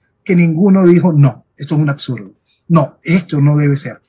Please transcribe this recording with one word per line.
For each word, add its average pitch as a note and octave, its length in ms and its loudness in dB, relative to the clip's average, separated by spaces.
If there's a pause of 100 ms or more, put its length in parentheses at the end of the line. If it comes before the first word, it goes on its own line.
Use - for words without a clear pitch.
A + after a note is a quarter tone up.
(240)
que F#3 140 -2
ninguno F3+ 480 2
dijo, F3 260 4
"No, C#3+ 340 0 (120)
esto D3+ 180 -8
es D3+ 60 0
un D3+ 80 -2
absurdo. A#2 440 -10 (360)
No, E3 320 -2
esto D#3+ 400 -2
no D3 160 2
debe D3 180 0
ser. - 340 -10